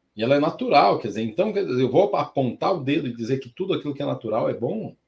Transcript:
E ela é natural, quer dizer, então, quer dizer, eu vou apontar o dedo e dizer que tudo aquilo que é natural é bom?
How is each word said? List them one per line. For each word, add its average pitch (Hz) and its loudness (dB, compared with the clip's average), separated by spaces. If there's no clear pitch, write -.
E 107 -6
ela 135 4
é 143 4
natural, 170 4
quer - -6
dizer, 98 -6
então, 180 -2
quer 196 -2
dizer, 127 0
eu 123 2
vou 190 4
apontar 143 -2
o 147 -6
dedo 143 -2
e 113 -6
dizer 117 -2
que 127 -12
tudo 185 -4
aquilo 147 -4
que 135 -8
é 143 -4
natural 127 -2
é 120 -2
bom? 120 -6